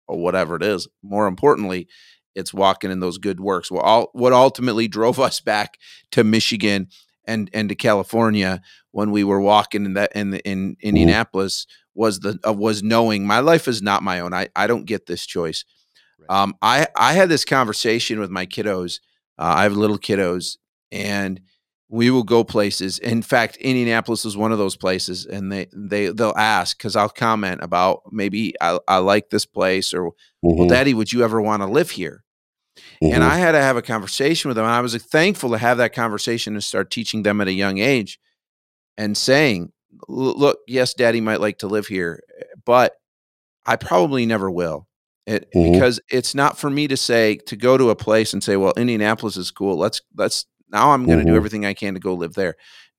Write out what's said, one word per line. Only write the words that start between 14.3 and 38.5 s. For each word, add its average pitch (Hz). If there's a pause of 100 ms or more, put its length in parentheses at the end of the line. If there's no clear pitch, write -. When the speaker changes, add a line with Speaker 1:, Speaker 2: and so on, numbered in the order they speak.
Speaker 1:
I, 92
I 101
don't 117
get 101
this 87
choice. 82 (520)
Speaker 2:
Right. 92
Speaker 1:
Um, 98
I, 127
I 127
had 190
this 151
conversation 117
with 98
my 90
kiddos. 92 (380)
Uh, 85
I 95
have 104
little 104
kiddos, 92 (340)
and 98 (500)
we 117
will 127
go 113
places. 98
In 117
fact, 113
Indianapolis 117
is 104
one 110
of 110
those 98
places, 92
and 98
they, 98
they, 101
they'll 107
ask, 104
'cause 101
I'll 104
comment 107
about 87 (100)
maybe, 104
"I, 85
I 95
like 98
this 104
place," 95
or, 90 (360)
"Well, 85
Speaker 2:
Mm-hmm. 87
Speaker 1:
Daddy, 131
would 110
you 120
ever 113
wanna 104
live 160
here?" 85 (800)
And 156
Speaker 2:
Mm-hmm. 120
Speaker 1:
I 139
had 175
to 151
have 135
a 117
conversation 123
with 123
them, 110
and 117
I 120
was 120
thankful 156
to 113
have 120
that 117
conversation 113
and 104
start 98
teaching 110
them 104
at 98
a 95
young 95
age 117 (800)